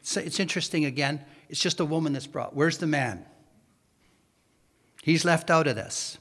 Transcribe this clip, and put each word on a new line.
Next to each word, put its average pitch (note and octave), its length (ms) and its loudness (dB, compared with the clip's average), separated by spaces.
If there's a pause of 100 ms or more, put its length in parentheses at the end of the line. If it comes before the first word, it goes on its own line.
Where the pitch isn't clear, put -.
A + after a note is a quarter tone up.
So - 180 -4
it's E3 200 -4
interesting E3 440 0
again, C#3 400 -2 (240)
it's D3 120 -8
just F3+ 200 0
a E3+ 60 4
woman D#3 260 0
that's C3 140 -6
brought. - 280 -6
Where's D#3+ 240 2
the F3 80 -2
man? B2+ 380 0 (1800)
He's D#3+ 220 4
left E3 260 2
out D#3+ 180 6
of A2+ 80 0
this. - 440 -8